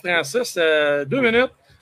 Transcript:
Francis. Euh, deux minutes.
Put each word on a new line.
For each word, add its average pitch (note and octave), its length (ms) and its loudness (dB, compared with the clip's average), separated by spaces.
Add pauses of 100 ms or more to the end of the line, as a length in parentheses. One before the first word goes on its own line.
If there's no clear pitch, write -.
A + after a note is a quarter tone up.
Francis. F3 540 -2
Euh, D3+ 460 2
deux F#3 160 -4
minutes. A#3+ 300 2 (320)